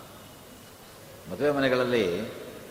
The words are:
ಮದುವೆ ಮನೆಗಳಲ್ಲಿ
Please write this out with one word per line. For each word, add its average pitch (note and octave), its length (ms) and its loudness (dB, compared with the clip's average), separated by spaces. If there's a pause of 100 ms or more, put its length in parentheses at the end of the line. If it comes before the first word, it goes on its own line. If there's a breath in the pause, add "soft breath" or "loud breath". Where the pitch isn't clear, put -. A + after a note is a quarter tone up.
(1300)
ಮದುವೆ A#2+ 180 2
ಮನೆಗಳಲ್ಲಿ B2 840 4 (380)